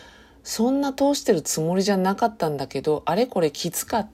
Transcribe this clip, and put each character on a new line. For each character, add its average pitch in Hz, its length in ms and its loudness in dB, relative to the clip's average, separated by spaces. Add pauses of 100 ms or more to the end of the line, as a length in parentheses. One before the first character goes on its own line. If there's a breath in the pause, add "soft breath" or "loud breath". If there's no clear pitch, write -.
(440 loud breath)
そ 226 260 0
ん 277 120 2
な 277 100 -2
通 277 240 2
し - 80 -6
て - 80 2
る 165 100 4
つ - 200 -4
も 170 160 0
り 196 60 2
じ 202 100 2
ゃ - 20 4
な 190 200 2
か 233 100 0
っ 220 100 0
た 165 140 0
ん 147 80 -4
だ 135 100 -6
け 135 140 -6
ど、 151 240 0
あ 165 100 0
れ 240 120 2
こ 208 120 -4
れ 160 100 2
き - 220 -6
つ - 140 -6
か 233 140 -2
っ 202 140 -6